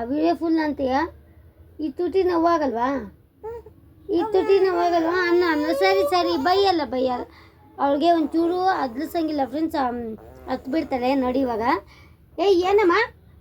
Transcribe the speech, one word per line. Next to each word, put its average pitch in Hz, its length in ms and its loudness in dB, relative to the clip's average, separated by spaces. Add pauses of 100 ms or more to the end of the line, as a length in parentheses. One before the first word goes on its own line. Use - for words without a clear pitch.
ವಿಡಿಯೋ 302 300 0
ಫುಲ್ 320 240 0
ಅಂತೀಯ? 277 380 -2 (840)
ಈ 302 100 -6
ತುಟಿ 349 320 -2
ನೋವಾಗಲ್ವಾ? 285 920 0 (960)
ಈ 349 120 0 (100)
ತುಟಿ 381 280 4
ನೋವಾಗಲ್ವಾ? 349 680 2
ಅನ್ನ, 349 200 4
ಅನ್ನ. 302 180 0
ಸರಿ, 381 360 2
ಸರಿ, 349 340 0
ಬೈಯಲ್ಲ, 359 480 2
ಬೈಯಲ್ಲ. 254 400 -4 (540)
ಅವಳಿಗೆ 285 340 2
ಒಂಚೂರು 330 480 0
ಅದ್ಲಿಸಂಗಿಲ್ಲ 311 840 -2
ಫ್ರೆಂಡ್ಸ್, 311 320 -4 (720)
ಹತ್ 262 180 -8
ಬಿಡ್ತಾಳೆ 262 460 -2
ನೋಡಿ 254 260 0
ಇವಾಗ. 233 220 -2 (760)
ಏ, 330 60 0
ಏನಮ್ಮ? 381 480 4 (480)